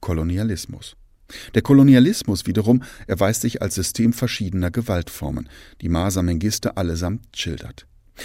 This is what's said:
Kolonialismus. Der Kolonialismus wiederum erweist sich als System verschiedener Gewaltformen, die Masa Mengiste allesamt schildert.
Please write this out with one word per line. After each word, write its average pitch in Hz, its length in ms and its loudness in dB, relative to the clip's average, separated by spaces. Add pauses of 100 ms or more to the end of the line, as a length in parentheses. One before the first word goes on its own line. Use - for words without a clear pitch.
Kolonialismus. 90 960 -4 (580)
Der 113 60 6
Kolonialismus 139 840 6
wiederum 110 360 2 (240)
erweist 98 360 0
sich - 180 -4
als 98 140 -4
System 113 400 0
verschiedener 90 560 -4
Gewaltformen, 90 800 -6 (320)
die 82 80 -2
Masa 92 320 0
Mengiste 87 560 -2
allesamt 87 580 -6
schildert. - 500 -10 (380)